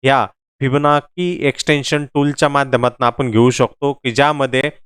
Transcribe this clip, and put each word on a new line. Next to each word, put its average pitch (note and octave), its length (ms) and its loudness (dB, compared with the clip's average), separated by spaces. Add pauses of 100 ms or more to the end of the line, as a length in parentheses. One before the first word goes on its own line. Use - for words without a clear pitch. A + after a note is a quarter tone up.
या B2+ 240 2 (320)
फिबोनाची D3 880 -2
एक्सटेन्शन D3 580 -2
टूलच्या C#3+ 440 0
माध्यमातून B2+ 560 0
आपण A#2+ 260 -2
घेऊ A#2 180 6
शकतो, C3+ 440 -2
की B2 180 -6
ज्यामध्ये C#3 580 0 (160)